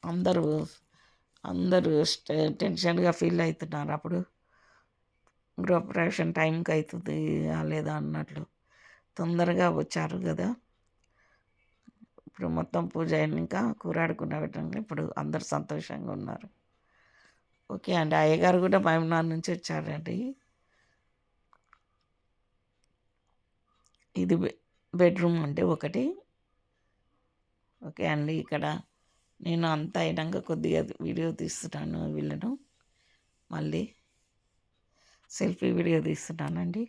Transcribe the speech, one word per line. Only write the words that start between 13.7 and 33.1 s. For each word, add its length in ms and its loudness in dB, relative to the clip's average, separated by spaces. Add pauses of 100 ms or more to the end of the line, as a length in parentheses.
కూరాడుకున్న 600 -2
విధంగా 400 -6
ఇప్పుడు 240 -6 (140)
అందరు 300 -4
సంతోషంగా 680 -6
ఉన్నారు. 360 -10 (1200)
ఓకే 240 -4
అండి, 220 4
అయ్యగారు 440 6
కూడా 260 4
మహబూబ్నగర్ 440 4
నుంచి 220 -4
వచ్చారండి. 640 -6 (4000)
ఇది 200 4
బె-, 220 -2 (360)
బెడ్‌రూమ్ 500 6
అంటే 180 0 (120)
ఒకటి. 300 -2 (1800)
ఓకే 240 -8
అండి, 320 0
ఇక్కడ 260 -4 (760)
నేను 280 0
అంతా 320 0
అయినాక 460 0
కొద్దిగా 340 0 (200)
వీడియో 280 -2 (120)
తీస్తున్నాను, 600 -6 (120)
వీళ్ళను 380 -4 (1000)